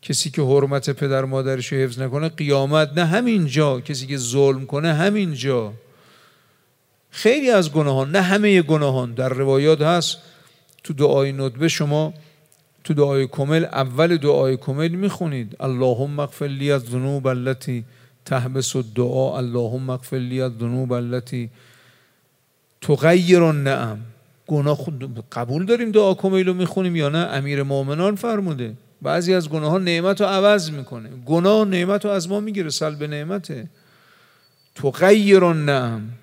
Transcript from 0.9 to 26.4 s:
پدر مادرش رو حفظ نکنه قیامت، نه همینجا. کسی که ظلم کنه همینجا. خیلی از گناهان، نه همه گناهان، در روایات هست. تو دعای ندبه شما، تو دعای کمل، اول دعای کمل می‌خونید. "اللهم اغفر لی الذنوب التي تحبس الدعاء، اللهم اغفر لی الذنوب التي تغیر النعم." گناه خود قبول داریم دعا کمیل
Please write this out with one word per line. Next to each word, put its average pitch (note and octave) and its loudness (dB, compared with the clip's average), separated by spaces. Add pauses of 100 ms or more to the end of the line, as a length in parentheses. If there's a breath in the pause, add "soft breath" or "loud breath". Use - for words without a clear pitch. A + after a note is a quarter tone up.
پدر C3+ -2
مادرش C3 -4
رو C#3 -2
حفظ B2+ -2
نکنه C#3 -4
قیامت، D3 2
نه F3 2
همینجا. D#3 2
کسی C3 -8
که C#3 -6
ظلم C3 2
کنه D3+ 0
همینجا. C#3+ 0 (1400 soft breath)
خیلی C4 2
از F3 4
گناهان، C#3+ 0
نه F#3+ 2
همه F#3+ 4
گناهان، C3+ 0
در C3 -2
روایات C#3 2
هست. E3+ 0 (680 soft breath)
تو - -8
دعای C#3 2
ندبه C3+ -2
شما، D#3 0 (680 soft breath)
تو D#3 -2
دعای C#3 2
کمل، D3+ 0
اول C3+ 0
دعای C#3 2
کمل D3 -4
می‌خونید. E3 -4
"اللهم C3 -2
اغفر D3 -6
لی C#3 -2
الذنوب C3 -2
التي B2+ -4 (400 soft breath)
تحبس C3 -4
الدعاء، B2 -2
اللهم B2 -4
اغفر B2+ -8
لی B2+ -4
الذنوب B2 -4
التي B2 -6 (1300 soft breath)
تغیر E3+ 4
النعم." C3+ 0 (460)
گناه D3 0
خود C3 -10
قبول C3 -4
داریم A#3 0
دعا G3 4
کمیل F#3+ 0